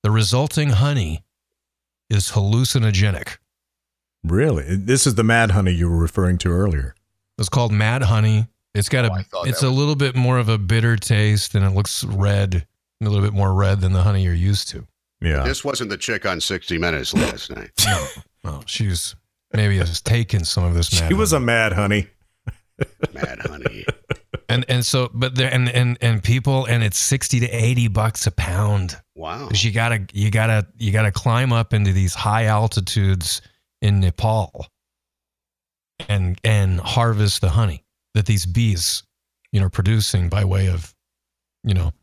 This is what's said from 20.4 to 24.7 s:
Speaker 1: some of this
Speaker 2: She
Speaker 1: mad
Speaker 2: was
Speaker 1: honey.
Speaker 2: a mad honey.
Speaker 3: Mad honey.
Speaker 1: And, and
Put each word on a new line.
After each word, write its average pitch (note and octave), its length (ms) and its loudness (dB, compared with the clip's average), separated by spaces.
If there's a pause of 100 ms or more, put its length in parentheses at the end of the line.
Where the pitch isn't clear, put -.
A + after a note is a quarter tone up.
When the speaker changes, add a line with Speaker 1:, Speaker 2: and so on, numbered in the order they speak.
Speaker 1:
some - 180 -2
of F2 120 0
this E2+ 120 0
Speaker 2:
She E2+ 140 0
Speaker 1:
mad E2 120 0
Speaker 2:
was G3 180 2
Speaker 1:
honey. C#3 120 0
Speaker 2:
a - 20 -2
mad A2+ 280 2
honey. G2+ 340 0 (1080)
Speaker 3:
Mad - 280 -10
honey. - 440 -8 (640)
Speaker 1:
And, B2 180 0
and B2 180 0